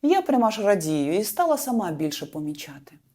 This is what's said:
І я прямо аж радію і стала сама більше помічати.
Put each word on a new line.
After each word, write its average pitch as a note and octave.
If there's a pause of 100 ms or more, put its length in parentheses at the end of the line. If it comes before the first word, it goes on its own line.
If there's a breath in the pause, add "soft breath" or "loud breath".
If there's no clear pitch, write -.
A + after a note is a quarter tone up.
І D4
я F#4
прямо A#3+
аж G#3+
радію D#3
і G#3
стала D#4+
сама A3+
більше D3+
помічати. D3 (160)